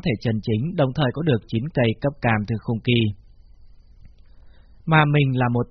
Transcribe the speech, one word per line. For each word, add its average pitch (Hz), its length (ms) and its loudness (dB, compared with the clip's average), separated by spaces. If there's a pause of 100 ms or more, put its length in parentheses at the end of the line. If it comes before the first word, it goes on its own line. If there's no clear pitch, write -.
thể 156 60 0 (100)
chân 110 200 0
chính 120 340 -2
đồng 139 200 0
thời 151 180 0
có - 80 -6
được 147 260 0
chín 113 160 -4 (100)
cây 120 160 2 (120)
cấp 143 200 -2
cam 113 260 0
thương 113 160 -4
khung 117 160 -4
kỳ. 120 200 0 (1900)
Mà 156 200 4
mình 143 340 2
là 123 100 2
một 120 220 0